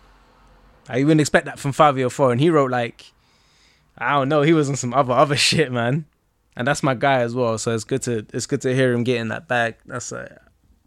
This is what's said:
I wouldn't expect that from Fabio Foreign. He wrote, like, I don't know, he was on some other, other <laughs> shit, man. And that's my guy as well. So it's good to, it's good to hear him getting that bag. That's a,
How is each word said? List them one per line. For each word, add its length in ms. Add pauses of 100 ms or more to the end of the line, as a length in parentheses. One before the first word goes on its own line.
(880)
I 140
wouldn't 180
expect 260
that 120
from 140
Fabio 360
Foreign. 300
He 120
wrote, 200
like, 420 (840)
I 160
don't 160
know, 140
he 100
was 160
on 80
some 160
other, 200
other 240
<laughs> 0
shit, 340
man. 360 (500)
And 100
that's 160
my 120
guy 260
as 140
well. 240
So 160
it's 100
good 180
to, 300
it's 140
good 160
to 120
hear 180
him 120
getting 240
that 200
bag. 280 (100)
That's 260
a, 280 (460)